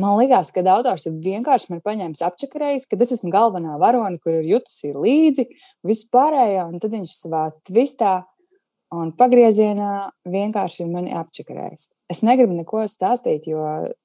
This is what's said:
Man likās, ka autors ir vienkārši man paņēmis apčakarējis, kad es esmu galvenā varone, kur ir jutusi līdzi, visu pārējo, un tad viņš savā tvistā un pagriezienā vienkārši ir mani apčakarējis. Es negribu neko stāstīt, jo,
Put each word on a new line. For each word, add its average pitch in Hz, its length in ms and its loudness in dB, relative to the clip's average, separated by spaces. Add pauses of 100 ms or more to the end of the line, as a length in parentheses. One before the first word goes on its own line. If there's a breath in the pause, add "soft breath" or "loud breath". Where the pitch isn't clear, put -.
Man 202 160 2
likās, 233 320 4
ka 180 240 -2
autors 233 320 0
ir 160 160 -8
vienkārši 208 540 -2
man 170 100 -10
paņēmis 180 400 -6
apčakarējis, 277 640 -6
kad 196 160 2
es 240 140 -4
esmu 180 140 -6
galvenā 185 440 0
varone, 202 400 2
kur 165 220 -2
ir 156 100 -4
jutusi 175 480 -2
līdzi, 269 480 2 (400 soft breath)
visu 214 240 -2
pārējo, 240 600 2
un 170 100 -10
tad 214 160 -6
viņš 185 240 -12
savā 156 300 -4 (180)
tvistā 196 540 0 (720)
un 165 240 -6
pagriezienā 214 760 4 (360)
vienkārši 196 540 -4
ir 170 100 -6
mani 180 240 -6
apčakarējis. - 720 -12 (220)
Es 170 100 -6
negribu 226 360 4
neko 165 340 -6
stāstīt, 185 580 -2
jo, 156 140 -4 (420)